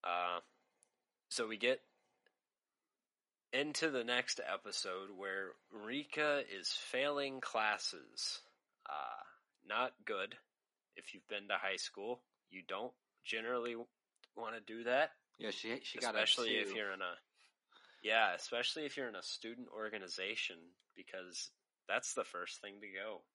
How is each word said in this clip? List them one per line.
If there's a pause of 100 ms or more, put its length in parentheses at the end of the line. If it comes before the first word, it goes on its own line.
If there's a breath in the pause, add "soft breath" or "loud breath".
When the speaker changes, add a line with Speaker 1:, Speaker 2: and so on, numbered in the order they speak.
Speaker 1:
Uh, (880)
so
we
get (1700)
into
the
next (120)
episode
where (180)
Rika
is
failing
classes. (480)
Uh, (420)
not (120)
good. (600)
If
you've
been
to
high
school, (260)
you
don't (300)
generally
w-, (480)
wanna
do
that. (260)
Speaker 2:
Yeah,
she,
she
got
a
Speaker 1:
Especially
if
Speaker 2:
two.
Speaker 1:
you're
in
a, (880 loud breath)
yeah,
especially
if
you're
in
a
student
organization, (380)
because (360)
that's
the
first
thing
to
go (140)